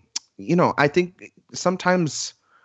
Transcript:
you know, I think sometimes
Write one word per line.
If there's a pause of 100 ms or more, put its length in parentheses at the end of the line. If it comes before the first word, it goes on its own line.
(360)
you
know,
I
think (220)
sometimes (300)